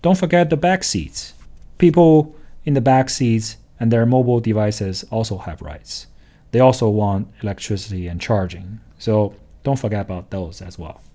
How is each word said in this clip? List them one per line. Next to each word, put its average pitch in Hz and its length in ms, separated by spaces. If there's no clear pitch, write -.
don't 180 140
forget 175 340
the 175 60
back 185 280
seats. - 480
People 160 580
in 147 100
the 135 60
back 131 300
seats 113 460
and 113 120
their 117 140
mobile 123 320
devices 107 720
also 110 260
have 82 240
rights. - 460
They 117 80
also 127 280
want 104 380
electricity 98 640
and 87 140
charging. 95 580
So 107 340
don't 135 160
forget 104 220
about 92 280
those 90 320
as 90 160
well. 80 220